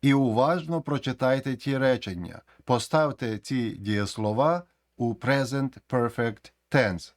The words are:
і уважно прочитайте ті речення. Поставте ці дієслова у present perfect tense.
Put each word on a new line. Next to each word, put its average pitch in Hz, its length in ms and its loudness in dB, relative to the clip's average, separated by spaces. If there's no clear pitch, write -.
і 139 120 6
уважно 151 680 2
прочитайте 131 720 -2
ті 135 220 -2
речення. 104 640 -2
Поставте 127 760 0
ці 117 320 -4
дієслова 107 920 0
у 117 180 -2
present 135 580 -2
perfect 117 640 -2
tense. 104 460 0